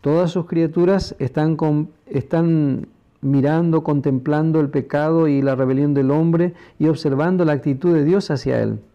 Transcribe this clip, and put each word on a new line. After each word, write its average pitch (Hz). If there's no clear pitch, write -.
Todas 165
sus 170
criaturas 175
están 151
con-, 151
están 160
mirando, 151
contemplando 147
el 143
pecado 156
y 139
la 135
rebelión 135
del 135
hombre 165
y 151
observando 160
la 151
actitud 143
de 151
Dios 185
hacia 127
él. 110